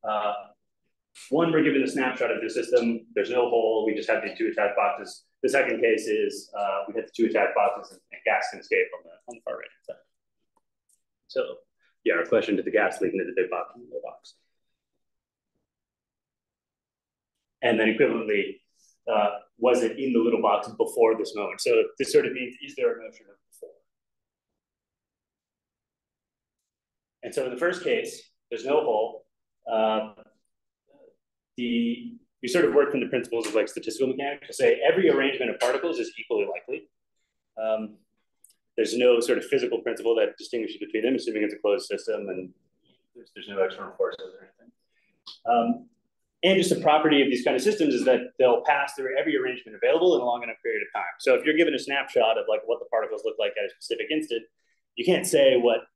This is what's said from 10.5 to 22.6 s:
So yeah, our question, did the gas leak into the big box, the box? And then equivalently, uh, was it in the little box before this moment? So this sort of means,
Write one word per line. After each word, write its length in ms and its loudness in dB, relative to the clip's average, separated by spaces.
So 140 -6
yeah, 120 2
our 100 -2
question, 300 2
did 100 -4
the 60 -4
gas 300 0
leak 120 -2
into 120 -4
the 100 -10
big 140 0
box, 260 -8
the 280 -14
box? 300 -18
And 180 2
then 80 4
equivalently, 720 0
uh, 180 2
was 260 4
it 140 -2
in 160 -2
the 60 4
little 220 2
box 260 2
before 500 2
this 180 -6
moment? 260 -6
So 220 4
this 140 -6
sort 140 6
of 80 -4
means, 280 -10